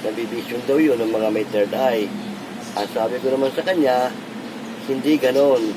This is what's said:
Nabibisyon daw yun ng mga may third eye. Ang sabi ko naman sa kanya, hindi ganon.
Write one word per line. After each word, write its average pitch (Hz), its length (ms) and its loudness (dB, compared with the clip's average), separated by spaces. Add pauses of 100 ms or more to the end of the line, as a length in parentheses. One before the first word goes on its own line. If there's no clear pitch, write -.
Nabibisyon 113 640 -4
daw 139 120 4
yun 143 200 4
ng 110 160 0
mga 110 160 2
may 107 160 0
third 104 240 0
eye. 123 400 0 (640)
Ang 101 160 -2
sabi 110 320 -2
ko 131 80 2
naman 135 240 2
sa 165 80 -2
kanya, 131 480 2 (760)
hindi 135 280 2
ganon. 131 600 4